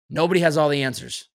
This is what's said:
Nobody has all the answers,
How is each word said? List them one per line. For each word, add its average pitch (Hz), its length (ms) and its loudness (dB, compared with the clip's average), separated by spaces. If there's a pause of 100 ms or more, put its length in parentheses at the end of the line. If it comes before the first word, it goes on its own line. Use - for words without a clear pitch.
Nobody 170 320 2
has 160 160 2
all 151 120 4
the 143 140 0
answers, - 520 -8